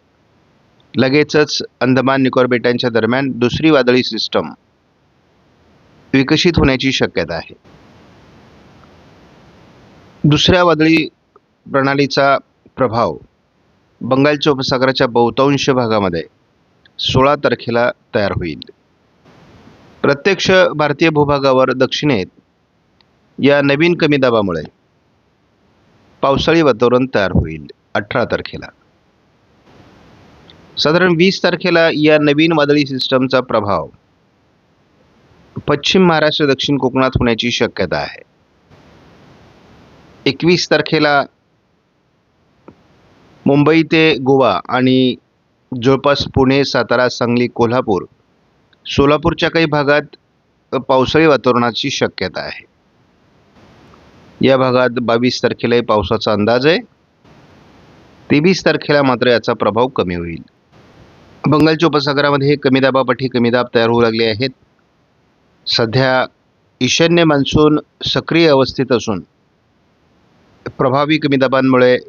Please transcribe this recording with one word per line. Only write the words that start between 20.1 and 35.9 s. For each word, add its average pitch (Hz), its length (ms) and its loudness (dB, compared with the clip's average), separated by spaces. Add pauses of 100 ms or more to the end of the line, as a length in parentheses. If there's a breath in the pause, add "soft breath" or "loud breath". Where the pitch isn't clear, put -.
भारतीय 151 340 0
भूभागावर 139 600 2
दक्षिणेत 127 540 -2 (1160)
या 143 200 4
नवीन 156 340 2
कमी 147 200 0
दाबामुळे 107 460 0 (1600)
पावसाळी 160 400 0
वातावरण 123 520 2
तयार 98 160 0
होईल 80 360 -4 (280)
अठरा 107 300 -4
तारखेला. - 420 -8 (2000)
साधारण 175 380 2
वीस 185 260 0
तारखेला 170 520 2
या 151 240 4
नवीन 147 340 2
वादळी 147 340 2
सिस्टमचा 131 540 -2
प्रभाव 101 480 -2 (1800)
पश्चिम 190 400 2